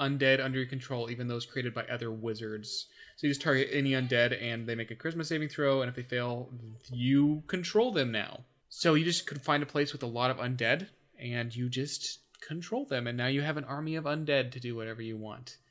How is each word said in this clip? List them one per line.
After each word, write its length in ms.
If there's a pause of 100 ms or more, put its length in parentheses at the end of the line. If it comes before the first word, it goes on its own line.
undead 440
under 140
your 80
control, 440
even 180
those 180
created 260
by 120
other 260
wizards. 760 (280)
So 120
you 20
just 120
target 280
any 220
undead, 500
and 240
they 80
make 160
a 60
charisma 280
saving 240
throw, 340
and 60
if 60
they 80
fail, 480 (400)
you 560
control 460
them 180
now. 300 (280)
So 260
you 100
just 220
could 140
find 220
a 40
place 260
with 100
a 40
lot 260
of 60
undead, 500 (320)
and 340
you 140
just 500 (280)
control 380
them, 220
and 100
now 120
you 140
have 140
an 80
army 300
of 100
undead 460
to 100
do 140
whatever 260
you 160
want. 420 (120)